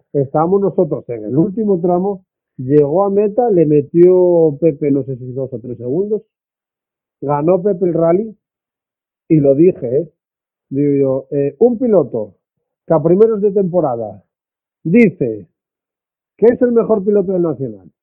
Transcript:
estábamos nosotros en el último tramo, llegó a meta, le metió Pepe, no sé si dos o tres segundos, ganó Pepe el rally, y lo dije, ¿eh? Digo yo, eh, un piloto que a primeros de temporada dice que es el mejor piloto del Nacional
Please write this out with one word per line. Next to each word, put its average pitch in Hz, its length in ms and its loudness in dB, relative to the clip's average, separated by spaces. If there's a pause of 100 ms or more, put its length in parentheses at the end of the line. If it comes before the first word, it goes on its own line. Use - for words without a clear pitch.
(140)
estábamos 156 480 0
nosotros 156 480 -4
en 113 160 -10
el 117 120 -4
último 196 440 -2
tramo, 185 440 -2 (300)
llegó 147 480 0
a 202 60 0
meta, 208 420 0
le 170 140 4
metió 165 960 4
Pepe, 151 300 0
no 139 120 0
sé 131 140 -10
si 127 160 -14
dos 131 180 -8
o 123 80 -10
tres 120 180 -14
segundos, 190 440 -4 (1000)
ganó 147 420 0
Pepe 196 240 -2
el 175 80 -2
rally, 175 440 0 (880)
y 156 140 2
lo 139 140 4
dije, 135 420 0
¿eh? 165 160 -6 (560)
Digo 139 600 0
yo, 147 80 -4
eh, 139 220 -2
un 233 200 2
piloto 139 560 -2 (500)
que - 80 0
a 156 80 2
primeros 202 380 2
de 202 140 0
temporada 143 720 -4 (580)
dice 151 640 0 (880)
que 196 100 0
es 247 160 4
el 247 120 0
mejor 208 320 0
piloto 202 260 0
del 180 100 0
Nacional 131 480 -6 (140)